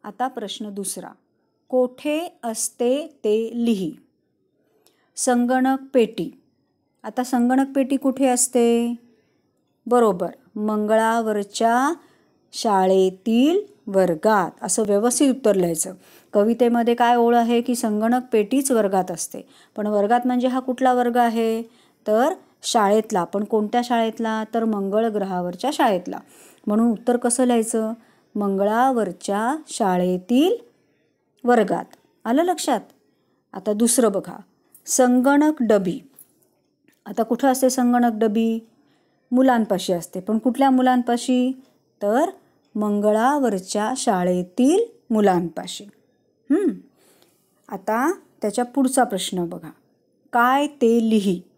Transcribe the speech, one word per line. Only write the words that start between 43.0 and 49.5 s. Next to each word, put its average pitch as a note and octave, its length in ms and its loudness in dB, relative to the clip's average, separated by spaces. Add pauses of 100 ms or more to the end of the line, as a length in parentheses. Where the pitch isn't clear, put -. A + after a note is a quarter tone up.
शाळेतील F#3 880 0 (280)
मुलांपाशी. F#3 680 0 (680)
हं? F4+ 180 2 (1000)
आता A3 420 -2 (300)
त्याच्या G#3+ 240 -2
पुढचा B3+ 380 0
प्रश्न F#3 420 -4
बघा, E3+ 240 -14 (640)